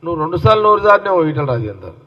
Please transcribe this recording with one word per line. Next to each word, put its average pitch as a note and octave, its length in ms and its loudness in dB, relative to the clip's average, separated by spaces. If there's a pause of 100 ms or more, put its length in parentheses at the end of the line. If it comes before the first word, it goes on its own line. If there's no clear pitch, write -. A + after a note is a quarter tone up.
నువ్వు E3 180 -6
రెండుసార్లు G3 420 0
నోరు G#3 200 2
జారినావు G3+ 460 2
ఈటెల D3 160 -4
రాజేందర్. G#2 600 -8